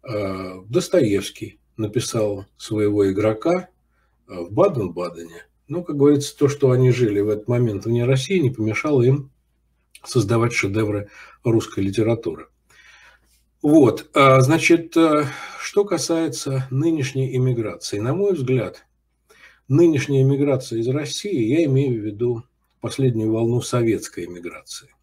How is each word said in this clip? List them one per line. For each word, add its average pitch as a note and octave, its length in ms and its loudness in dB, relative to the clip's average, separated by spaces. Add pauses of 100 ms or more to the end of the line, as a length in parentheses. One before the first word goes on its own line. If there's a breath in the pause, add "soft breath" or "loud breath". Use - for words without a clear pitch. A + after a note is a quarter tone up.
Э, F#2+ 640 -8
Достоевский A2+ 880 -2 (160)
написал G#2 680 -4 (120)
своего G#2 540 0
игрока, A2 580 -2 (580)
э, F#2+ 60 -16
в F2 180 -10
«Баден-Бадене». G2+ 960 -2 (220)
Ну, E3+ 160 -8
как D3+ 140 -8
говорится, C#3 400 2
то, C#3+ 100 2
что C3+ 240 2
они B2+ 200 4
жили A2 280 2
в G#2 100 0
этот G#2+ 180 -4
момент A2+ 380 0
вне A#2+ 200 0
России, C3+ 340 0
не C3 100 2
помешало A#2+ 520 0
им C3+ 300 2 (720)
создавать A#2 500 0
шедевры G2+ 560 -2 (340 loud breath)
русской A2+ 380 0
литературы. G#2 680 -2 (1120 soft breath)
Вот, D3 520 4
а, C3+ 260 6
значит, D#3+ 560 2
э, D#3 300 4 (340 loud breath)
что - 240 0
касается D#3+ 880 -4
нынешней C3+ 640 -2
эмиграции. A#2 640 -2
На A#2+ 140 -2
мой G3 200 0
взгляд, B2 540 -4 (800 soft breath)
нынешняя C#3+ 560 4
эмиграция C3+ 560 0
из A2+ 80 -2
России, C#3+ 560 -4
я D#3+ 220 2
имею C3 360 0
в G#2 40 -8
виду A#2 380 -4 (360)
последнюю A2 540 -2
волну A#2 280 0
советской A2+ 640 -4
эмиграции. - 760 -16